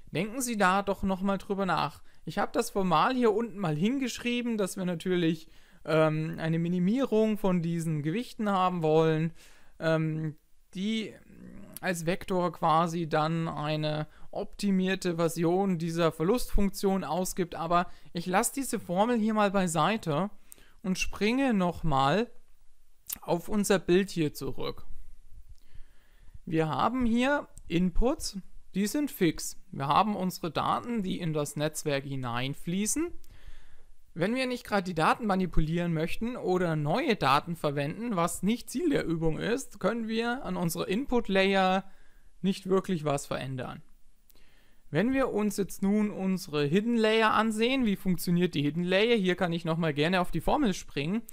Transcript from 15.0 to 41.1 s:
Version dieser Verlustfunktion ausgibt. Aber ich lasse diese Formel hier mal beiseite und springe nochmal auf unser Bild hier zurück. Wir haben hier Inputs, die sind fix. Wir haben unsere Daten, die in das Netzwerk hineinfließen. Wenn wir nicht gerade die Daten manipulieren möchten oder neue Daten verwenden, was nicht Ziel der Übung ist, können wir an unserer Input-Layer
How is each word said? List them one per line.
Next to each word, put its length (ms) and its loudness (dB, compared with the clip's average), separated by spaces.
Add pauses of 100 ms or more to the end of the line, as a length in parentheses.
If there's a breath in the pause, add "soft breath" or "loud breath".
Version 600 2
dieser 340 2
Verlustfunktion 920 2
ausgibt. 500 -2
Aber 360 2 (220 loud breath)
ich 140 -6
lasse 280 2
diese 260 -4
Formel 380 2
hier 160 2
mal 160 4
beiseite 800 0 (520 loud breath)
und 160 -2
springe 560 2
nochmal 760 2 (880)
auf 280 -2
unser 300 4
Bild 320 4
hier 220 0
zurück. 540 -4 (1600 soft breath)
Wir 240 0
haben 360 0
hier 440 2 (200)
Inputs, 720 2 (360)
die 120 0
sind 240 -2
fix. 460 0 (140)
Wir 160 -6
haben 300 4
unsere 340 -4
Daten, 520 0
die 180 -4
in 120 -2
das 240 -2
Netzwerk 480 -2
hineinfließen. 1080 -2 (1040 soft breath)
Wenn 180 0
wir 120 -2
nicht 180 -6
gerade 200 0
die 100 -4
Daten 320 2
manipulieren 640 2
möchten 440 -2
oder 400 0
neue 400 0
Daten 400 0
verwenden, 580 -2
was 300 -2
nicht 260 0
Ziel 200 0
der 140 2
Übung 340 0
ist, 420 -4
können 260 0
wir 380 -2
an 120 -4
unserer 300 -2
Input-Layer 1000 2 (560 soft breath)